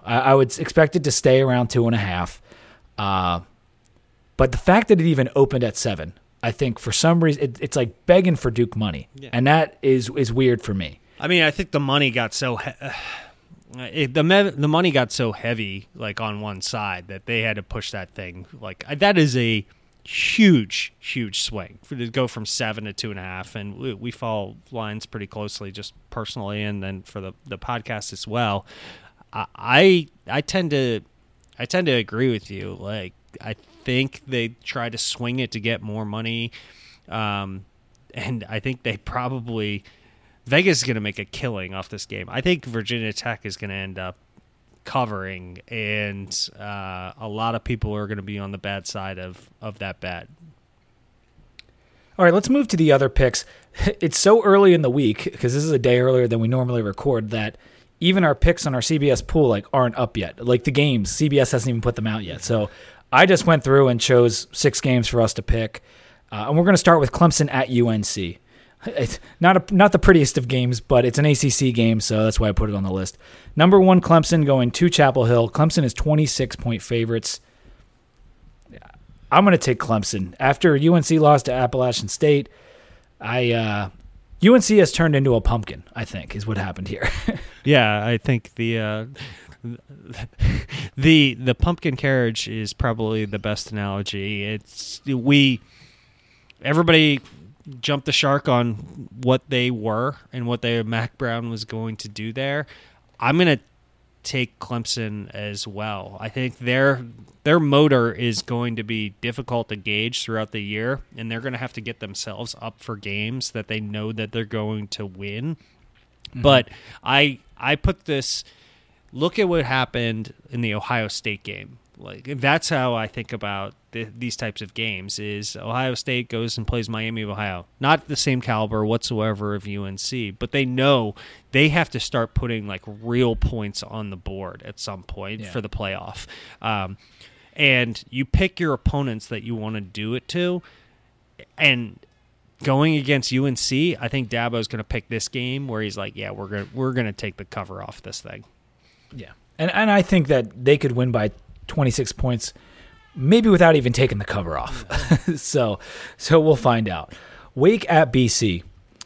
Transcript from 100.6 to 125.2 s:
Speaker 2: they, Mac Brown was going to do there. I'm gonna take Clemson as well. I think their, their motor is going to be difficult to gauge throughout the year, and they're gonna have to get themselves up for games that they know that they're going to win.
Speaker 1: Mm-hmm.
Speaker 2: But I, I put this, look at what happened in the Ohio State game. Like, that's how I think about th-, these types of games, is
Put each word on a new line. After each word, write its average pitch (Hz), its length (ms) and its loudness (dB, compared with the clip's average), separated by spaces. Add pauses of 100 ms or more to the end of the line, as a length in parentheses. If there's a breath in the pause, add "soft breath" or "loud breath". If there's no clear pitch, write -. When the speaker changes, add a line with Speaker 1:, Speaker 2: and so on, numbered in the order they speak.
Speaker 2:
they, 117 220 0
Mac 117 340 -4
Brown 117 320 -4
was 110 140 -8
going 113 320 -8
to 107 120 -14
do 107 240 -10
there. 139 360 -6 (500 soft breath)
I'm 127 180 2
gonna 170 220 4 (640)
take - 380 -6
Clemson 110 720 -6
as 104 320 -10
well. 101 540 -10
I 110 80 -8
think 127 300 -6
their, 127 460 2 (380)
their 156 160 4
motor 139 540 4
is 117 300 -2
going 120 340 -4
to 110 80 -6
be 107 260 -4 (100)
difficult 120 500 -6
to 107 60 -8
gauge 107 460 -4
throughout 110 300 -6
the 107 100 -8
year, 110 380 -6 (160)
and 113 160 -10
they're 113 80 -8
gonna 127 180 -8
have 123 140 -10
to - 80 -12
get 113 180 -10
themselves 104 640 -10
up 110 200 -14
for 117 140 -10
games 107 560 -6
that 110 160 -10
they 110 140 -6
know 107 320 -8
that 107 180 -8
they're 113 140 -6
going 107 440 -6
to - 160 -10
win. 101 520 -10
Speaker 1:
Mm-hmm. - 880 -18
Speaker 2:
But 135 260 6 (340 loud breath)
I, 139 380 2 (180)
I 139 180 -2
put - 280 -2
this, - 400 -4 (680 soft breath)
look 160 260 -2
at 202 100 2
what 170 160 0
happened 117 680 -4 (160)
in 120 100 -6
the 110 140 -2
Ohio 110 340 -4
State 104 340 -8
game. 101 360 -16 (180)
Like, 98 280 -18 (140)
that's 139 300 2
how 127 260 -2
I 113 120 -4
think 113 260 -12
about 101 420 -10 (180)
th-, 113 260 -12
these 120 180 -8
types 110 240 -8
of 107 140 -14
games, 101 440 -6
is 104 380 -8